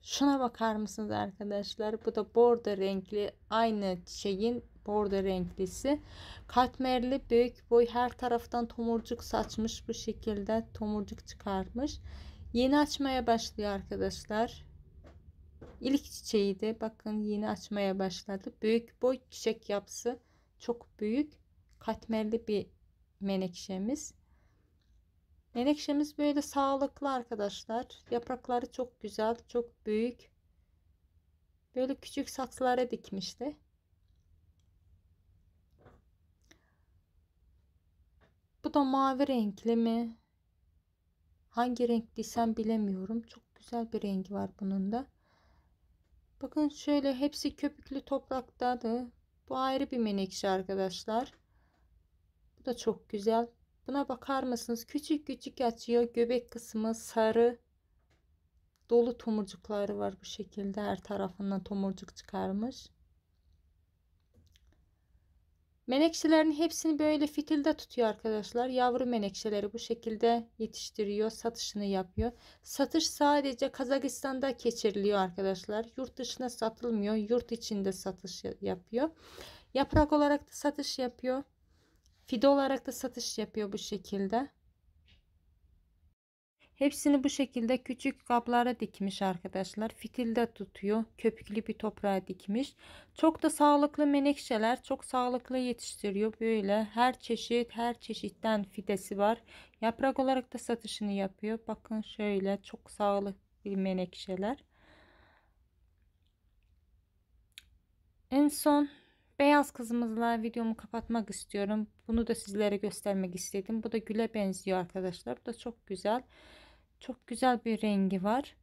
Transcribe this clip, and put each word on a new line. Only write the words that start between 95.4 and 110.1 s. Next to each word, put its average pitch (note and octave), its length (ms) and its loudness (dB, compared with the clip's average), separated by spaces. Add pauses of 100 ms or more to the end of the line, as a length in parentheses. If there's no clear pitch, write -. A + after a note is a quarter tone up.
yetiştiriyor. A3 840 -2
Böyle A3 440 2
her B3 360 2
çeşit, A#3 560 0
her A#3 240 -2
çeşitten A3 640 -2
fidesi G3 540 -4
var. G#3+ 260 4 (380)
Yaprak B3+ 380 2
olarak C4 340 0
da B3+ 40 -8
satışını A3 540 -4
yapıyor. G3 560 -2
Bakın A3 340 -6
şöyle G3+ 600 -2
çok - 280 -18
sağlıklı G3+ 840 -2
menekşeler. F#3+ 840 -2 (3750)
En C#4+ 160 6
son D4 420 4 (500)
beyaz C#4+ 320 6
kızımızla A#3 720 0